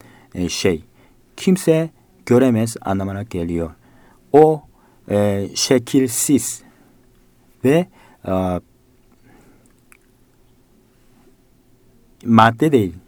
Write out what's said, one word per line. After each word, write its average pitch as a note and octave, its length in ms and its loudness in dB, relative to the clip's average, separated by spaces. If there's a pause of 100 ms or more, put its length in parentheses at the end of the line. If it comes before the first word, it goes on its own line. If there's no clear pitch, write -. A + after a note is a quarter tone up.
(340)
e, F2 140 -4
şey. E2+ 360 -4 (520)
Kimse E3 540 0 (360)
göremez A#2+ 540 2
anlamına G2 420 -6
geliyor. E2+ 480 -6 (600)
O, D#3 300 6 (480)
e, G2+ 440 0
şekilsiz C3 1080 -2 (1000)
ve, D#3+ 220 2 (400)
e, F#2 340 -2 (3750)
madde A2+ 480 2
değil. G2 220 0 (140)